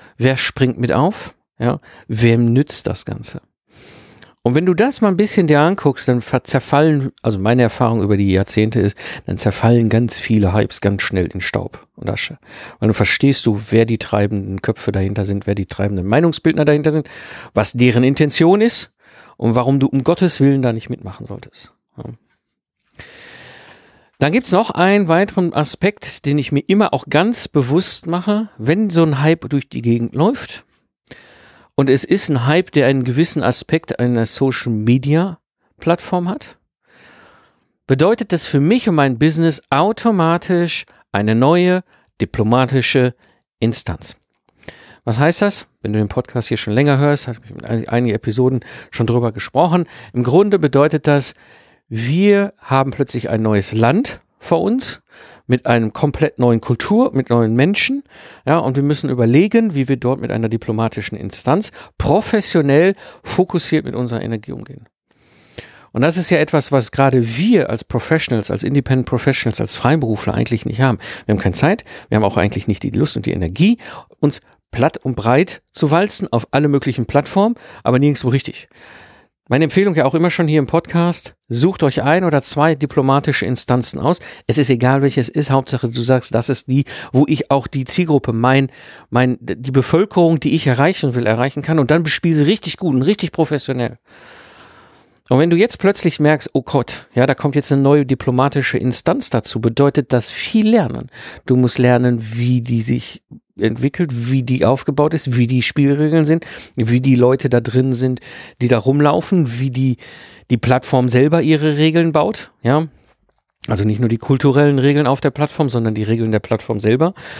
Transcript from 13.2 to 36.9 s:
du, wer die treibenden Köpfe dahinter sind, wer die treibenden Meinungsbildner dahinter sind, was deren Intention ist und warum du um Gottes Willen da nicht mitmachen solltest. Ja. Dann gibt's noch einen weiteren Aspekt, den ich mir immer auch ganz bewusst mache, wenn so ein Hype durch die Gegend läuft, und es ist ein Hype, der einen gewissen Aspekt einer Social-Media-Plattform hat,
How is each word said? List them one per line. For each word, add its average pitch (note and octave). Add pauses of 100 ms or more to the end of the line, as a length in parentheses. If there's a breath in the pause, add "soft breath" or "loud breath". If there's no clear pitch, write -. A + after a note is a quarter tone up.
du, G#2 (100)
wer A2+
die A2+
treibenden G2+
Köpfe -
dahinter G2
sind, G2+
wer G#2
die G2+
treibenden G2
Meinungsbildner D#3
dahinter D3
sind, D3+ (460 loud breath)
was G#2
deren B2
Intention D#3
ist - (440 soft breath)
und A2+
warum C3+
du C3
um C3+
Gottes E3+
Willen C#3
da B2
nicht A2+
mitmachen G#2
solltest. - (220)
Ja. - (2250 loud breath)
Dann D3
gibt's -
noch G#3
einen F#3+
weiteren F3+
Aspekt, -
den C#3+
ich C#3
mir C#3
immer G3
auch -
ganz G3+
bewusst D3
mache, G#3 (100)
wenn F3+
so E3
ein D3
Hype D#3+
durch C#3
die A#2+
Gegend A#2
läuft, G#3+ (1160 loud breath)
und C3+
es C3+
ist F#3+
ein B2+
Hype, E3+
der C#3
einen C3+
gewissen B2+
Aspekt -
einer A#2+
Social-Media-Plattform C#3
hat, G3 (1300 soft breath)